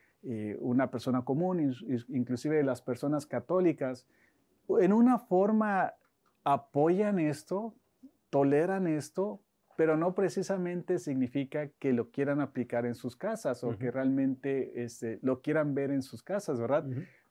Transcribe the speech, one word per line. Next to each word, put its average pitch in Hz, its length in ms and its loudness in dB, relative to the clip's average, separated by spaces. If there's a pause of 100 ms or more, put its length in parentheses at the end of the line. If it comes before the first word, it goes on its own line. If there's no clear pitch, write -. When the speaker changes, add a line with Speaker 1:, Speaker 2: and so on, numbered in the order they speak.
(240)
Speaker 1:
eh, 107 380 -6
una 127 280 2
persona 123 340 -2
común, 170 360 0
in-, 139 160 0 (120)
in-, 120 180 -4 (100)
inclusive 123 420 -2
de 151 60 2
las 127 180 -2
personas 143 440 -4
católicas, 139 840 -2 (720)
en 185 140 6
una 233 260 6
forma 202 760 2 (500)
apoyan 175 760 2
esto, 180 560 -4 (540)
toleran 156 580 2
esto, 180 540 -4 (360)
pero 156 200 4
no 175 180 0
precisamente 180 840 -2
significa 139 720 -2 (100)
que 135 140 2
lo 117 180 0
quieran 143 300 0
aplicar 120 440 -2
en 120 100 -2
sus 120 200 -8
casas 190 480 -4
o 123 60 -2
Speaker 2:
Ujú. 110 80 -4
Speaker 1:
que 120 140 -4
realmente, 135 920 -2
este, 117 380 -6
lo 127 200 0
quieran 151 320 0
ver 139 180 0
en 139 100 0
sus - 220 -12
casas, 165 360 -4
¿verdad? 139 280 0
Speaker 2:
Ujú. 131 140 -6 (300)